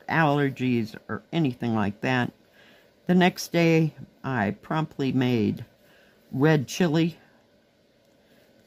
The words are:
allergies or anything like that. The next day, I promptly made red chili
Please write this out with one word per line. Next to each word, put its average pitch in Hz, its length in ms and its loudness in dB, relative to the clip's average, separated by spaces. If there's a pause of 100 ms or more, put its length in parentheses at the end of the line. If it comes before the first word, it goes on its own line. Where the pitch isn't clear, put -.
allergies 139 880 0 (140)
or 110 140 -8 (100)
anything 123 400 -2
like 104 280 -2
that. 127 300 -2 (760)
The 180 80 2
next 185 360 0
day, 165 440 2 (280)
I 104 380 -2
promptly 151 500 -4
made 123 540 0 (680)
red 147 360 2
chili 165 500 0 (1500)